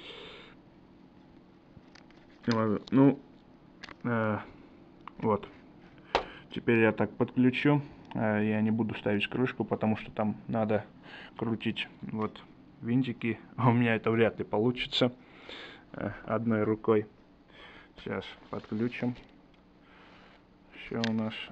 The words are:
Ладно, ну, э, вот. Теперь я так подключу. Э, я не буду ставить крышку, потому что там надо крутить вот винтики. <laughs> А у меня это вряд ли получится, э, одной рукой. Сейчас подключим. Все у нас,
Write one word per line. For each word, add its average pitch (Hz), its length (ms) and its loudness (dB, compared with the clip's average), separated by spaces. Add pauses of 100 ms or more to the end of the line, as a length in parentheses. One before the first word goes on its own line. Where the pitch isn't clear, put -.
(2500)
Ладно, 110 340 2 (100)
ну, 135 280 6 (840)
э, 110 340 0 (800)
вот. 107 300 0 (1040)
Теперь 117 280 4
я 110 120 8
так 104 240 0
подключу. 127 640 4 (320)
Э, 107 300 2
я 107 160 2
не 110 100 2
буду 110 240 0
ставить 104 340 0
крышку, 123 360 -2
потому 110 320 0
что - 140 -12
там 107 260 -2 (120)
надо 110 360 0 (520)
крутить 113 520 -4 (140)
вот - 400 -6 (400)
винтики. 117 560 0 (100)
<laughs> - 80 -16
А 123 140 4
у - 20 4
меня 117 220 4
это 110 160 0
вряд 113 280 4
ли - 60 -4
получится, 123 680 0 (800)
э, - 180 -6 (140)
одной 110 400 2
рукой. 107 420 4 (920)
Сейчас 98 260 -6 (260)
подключим. 120 640 -4 (1700)
Все 117 200 -4
у 113 60 -2
нас, 110 220 -2 (180)